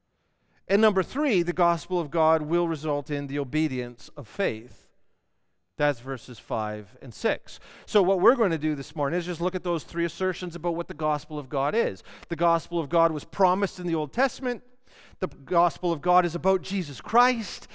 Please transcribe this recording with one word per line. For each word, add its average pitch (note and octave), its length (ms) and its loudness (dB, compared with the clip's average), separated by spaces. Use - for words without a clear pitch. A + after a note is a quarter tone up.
And G3+ 120 4
number G3+ 220 4
three, B3 400 0
the E3 100 -2
gospel E3+ 480 0
of D3 120 -4
God D#3+ 320 4
will E3+ 240 0
result D3 420 -4
in C#3+ 160 -4
the C#3 140 -6
obedience B2+ 760 -4
of B2 120 -12
faith. B2 580 -6
That's D3 220 2
verses B2+ 380 -10
five G#2+ 640 -6
and B2+ 100 -12
six. - 480 -4
So G3+ 160 4
what F#3 180 2
we're A#3 140 6
going G#3+ 160 2
to D#3 80 -2
do D3+ 160 -2
this C#3 200 -10
morning D3+ 220 0
is E3+ 80 -4
just E3+ 160 -6
look F3+ 140 -2
at E3 80 -6
those E3+ 200 -2
three E3+ 220 -4
assertions F3 500 -4
about E3+ 200 -4
what E3+ 120 -6
the F3 60 -10
gospel D3+ 460 -4
of C3 100 -10
God C#3+ 240 0
is. D#3 300 -2
The E3 80 -6
gospel E3+ 440 2
of D3 80 -2
God E3 240 4
was D3+ 120 -6
promised F#3+ 560 2
in F3+ 80 -6
the E3 80 0
Old D3+ 180 -2
Testament. B3 480 -2
The F3+ 60 -2
gospel E3+ 640 0
of D3 100 -4
God F3+ 220 4
is E3 120 -2
about F#3 260 2
Jesus E3+ 400 -6
Christ, A#3+ 720 2